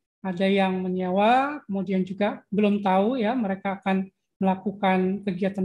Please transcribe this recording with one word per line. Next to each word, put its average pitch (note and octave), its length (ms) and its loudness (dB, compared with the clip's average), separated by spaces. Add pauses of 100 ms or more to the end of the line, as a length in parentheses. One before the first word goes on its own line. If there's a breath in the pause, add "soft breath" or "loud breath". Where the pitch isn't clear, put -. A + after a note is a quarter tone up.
(240)
ada F#3+ 240 -2
yang F#3+ 320 2
menyewa, G3+ 880 2
kemudian F#3+ 400 -2
juga G3+ 400 -4
belum G3+ 320 2
tahu G3+ 400 2
ya A3 160 0
mereka G3 420 -4
akan F#3+ 300 -2 (320)
melakukan F#3+ 840 0
kegiatan F#3+ 420 -2